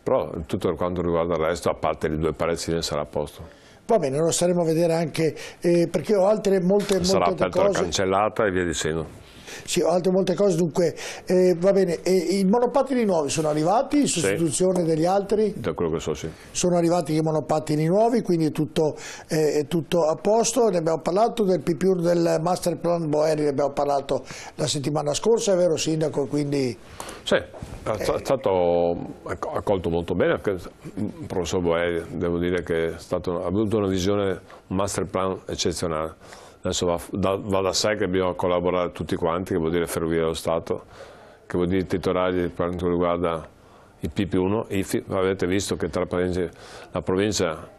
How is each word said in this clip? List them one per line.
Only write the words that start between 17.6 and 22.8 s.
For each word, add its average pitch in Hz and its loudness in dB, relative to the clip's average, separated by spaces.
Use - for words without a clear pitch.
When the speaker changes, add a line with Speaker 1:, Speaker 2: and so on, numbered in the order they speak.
Speaker 2:
nuovi, 220 4
quindi 165 2
è 139 0
tutto, 151 0
eh, 156 2
è 147 0
tutto 165 0
a 160 2
posto. 220 2
Ne 180 0
abbiamo 160 0
parlato 208 2
del 185 2
P 170 0
P 156 -2
uno, 185 2
del 170 2
master 175 0
plan 170 0